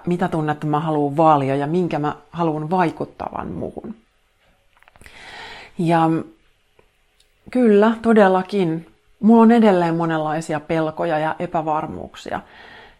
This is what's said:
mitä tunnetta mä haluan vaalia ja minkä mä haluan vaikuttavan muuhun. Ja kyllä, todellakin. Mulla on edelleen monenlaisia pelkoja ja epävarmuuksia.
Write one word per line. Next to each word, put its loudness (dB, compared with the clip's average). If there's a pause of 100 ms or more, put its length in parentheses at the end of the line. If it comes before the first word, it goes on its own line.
mitä -2
tunnetta -4
mä -2
haluan -2
vaalia 4
ja -2
minkä -2
mä -4 (140)
haluan -4
vaikuttavan -4
muuhun. -12 (1800)
Ja 2 (1400)
kyllä, 4 (100)
todellakin. 2 (340)
Mulla 6
on 6
edelleen 4
monenlaisia -4
pelkoja -4
ja -4
epävarmuuksia. -8 (600)